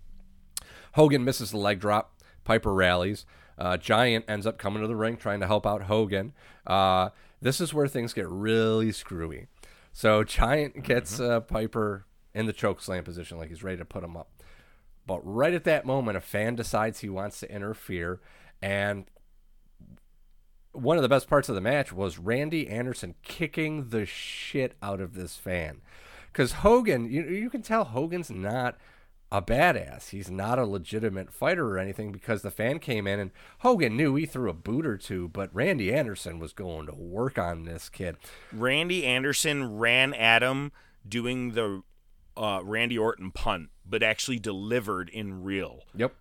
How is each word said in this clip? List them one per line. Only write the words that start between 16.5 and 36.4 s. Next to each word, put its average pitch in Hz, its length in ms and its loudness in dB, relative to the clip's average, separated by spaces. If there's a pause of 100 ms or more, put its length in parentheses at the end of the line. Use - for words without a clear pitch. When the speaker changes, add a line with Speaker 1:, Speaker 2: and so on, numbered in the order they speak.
Speaker 1:
decides 113 460 -2
he 107 80 -6
wants 98 320 -6
to - 120 -12
interfere, 98 640 -6 (420)
and 101 440 -2 (1700)
one 135 260 2
of 160 60 4
the 123 60 4
best 131 180 4
parts 143 220 4
of 120 60 0
the 92 60 0
match 127 300 0
was 90 280 -4
Randy 139 500 -2
Anderson 113 540 -6
kicking 156 640 -4
the 110 160 0
shit - 800 -4
out 101 180 -4
of 90 140 -8
this 92 200 -10
fan. 82 460 -4 (500)
'Cause 127 220 2
Hogan, 202 580 4
you, 151 120 0
you 196 260 -4
can 233 140 -8
tell 220 220 0
Hogan's 160 440 -4
not 117 480 -4 (540)
a 101 100 2
badass. 113 680 2
He's 95 220 -10
not 98 260 0
a 127 80 2
legitimate 98 680 -4
fighter 156 380 0
or 98 80 0
anything 98 340 -4
because 104 300 -4
the 101 100 -8
fan 127 280 -2
came 110 260 -4
in 101 140 0
and 95 120 -6 (280)
Hogan 170 360 4
knew 139 200 4
he 156 100 0
threw 127 240 -4
a 85 40 -2
boot 113 320 -2
or 110 120 -2
two, 92 320 -6
but 95 240 -6
Randy 117 400 2
Anderson 101 460 -4
was 80 140 -10